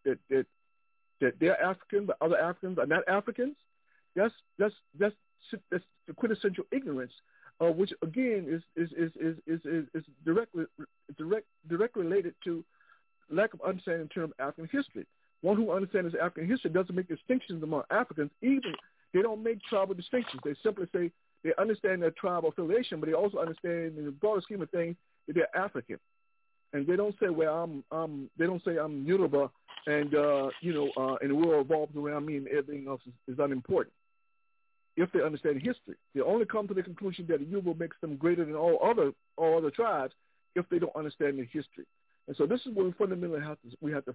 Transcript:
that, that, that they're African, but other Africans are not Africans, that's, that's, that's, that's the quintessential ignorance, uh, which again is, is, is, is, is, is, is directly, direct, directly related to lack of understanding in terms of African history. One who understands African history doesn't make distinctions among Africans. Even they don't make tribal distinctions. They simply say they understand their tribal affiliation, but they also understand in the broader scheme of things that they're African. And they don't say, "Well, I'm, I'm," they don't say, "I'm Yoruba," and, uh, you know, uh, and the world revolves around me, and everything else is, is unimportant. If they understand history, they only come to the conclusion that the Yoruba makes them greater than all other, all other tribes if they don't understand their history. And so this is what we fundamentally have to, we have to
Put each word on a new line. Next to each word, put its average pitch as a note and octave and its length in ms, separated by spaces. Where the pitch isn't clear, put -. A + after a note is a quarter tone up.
that, B2+ 140
that, C3+ 160
that - 200
they're E3 200
African, F#3+ 460
but - 140
other E3 180
Africans F3 400
are B2+ 80
not D#3+ 220
Africans, A#3+ 480
that's, G#3+ 200
that's, G3+ 140
that's, G#3 180
that's F3+ 120
the D#3 80
quintessential G3+ 560
ignorance, D3 420
uh, E3+ 60
which E3+ 260
again G3+ 460
is, E3 140
is, D#3+ 200
is, E3 140
is, E3 160
is, E3 160
is, D#3+ 280
is D#3+ 120
directly, E3+ 420
direct, F#3+ 300
directly G3 360
related F3 300
to E3 200
lack G3 260
of E3 80
understanding F3+ 400
in D3+ 60
terms D#3+ 300
of C3+ 100
African E3 220
history. C4+ 340
One G3 160
who G#3+ 140
understands F#3 500
African E3 280
history A3+ 220
doesn't F#3 260
make F3+ 100
distinctions F3 560
among D#3 300
Africans. D#3+ 400
Even B3 320
they F#3 80
don't A3 180
make A3+ 220
tribal G3 320
distinctions. F3+ 500
They D3 200
simply G3+ 280
say F3 200
they D#3+ 160
understand G3 420
their E3 80
tribal E3+ 380
affiliation, F#3 500
but D3+ 80
they D#3 60
also F#3 260
understand E3 580
in D3+ 100
the D3 40
broader G3+ 300
scheme G3 220
of D3 80
things E3+ 260
that D3+ 60
they're D#3+ 220
African. D#3 440
And C#3+ 120
they F3 120
don't G3+ 240
say, G#3 80
"Well, D#3 340
I'm, D#3 300
I'm," D3+ 440
they E3 100
don't F3+ 180
say, E3+ 140
"I'm D3+ 280
Yoruba," D3 420
and, D3 260
uh, D3 380
you E3+ 140
know, C#3+ 220
uh, C3 240
and C#3 100
the C#3 60
world D3+ 320
revolves D3+ 280
around D3 300
me, D3+ 120
and C3+ 100
everything C#3 400
else C3+ 180
is, B2 280
is B2+ 40
unimportant. C#3+ 560
If F3 160
they F3 100
understand D3 400
history, - 320
they C#3 40
only G3+ 260
come G#3+ 200
to G3+ 80
the F#3 80
conclusion F3+ 460
that D#3+ 100
the C#3+ 80
Yoruba F3 320
makes E3 220
them D3+ 160
greater E3+ 280
than D3+ 120
all E3 280
other, F#3+ 280
all D#3+ 200
other D#3+ 140
tribes D#3+ 440
if F3 120
they F3 120
don't E3 160
understand D3 420
their B2+ 60
history. C3+ 420
And C#3+ 100
so D3 80
this A3+ 220
is B3 80
what G3 120
we F#3 120
fundamentally F3 420
have D3+ 220
to, A#2+ 180
we D3+ 120
have C#3+ 140
to B2+ 80